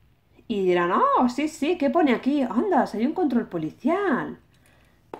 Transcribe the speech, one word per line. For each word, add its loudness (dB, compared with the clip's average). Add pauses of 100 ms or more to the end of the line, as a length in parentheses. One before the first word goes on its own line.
(460)
Y -2
dirán, 2
"Oh, 2
sí, -4
sí, -2
¿qué 0
pone 4
aquí? 0
Anda, 0
si -8
hay 0
un -2
control 0
policial". -4 (800)